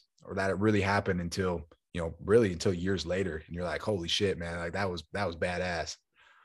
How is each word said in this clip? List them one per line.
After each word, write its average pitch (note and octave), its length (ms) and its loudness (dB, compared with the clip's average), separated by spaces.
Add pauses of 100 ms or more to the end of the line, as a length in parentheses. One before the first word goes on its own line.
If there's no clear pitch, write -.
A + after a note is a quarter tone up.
(240)
or - 100 -10
that G2 160 0
it F2+ 80 0
really G#2+ 220 4
happened G2 400 2
until, F2 420 -2 (300)
you F2 80 -2
know, E2 140 -4 (100)
really G#2 280 6
until F2+ 220 0
years F2 320 -2
later. F2 400 -2
And E2 80 -10
you're F2 100 -4
like, D#2 180 -4
"Holy F2+ 260 -2
shit, F#2+ 300 0
man. E2+ 200 -6
Like, E2+ 140 -6
that G2 180 -2
was, E2+ 220 -6
that G2 140 -2
was E2 100 -4
badass." F2+ 600 -2 (480)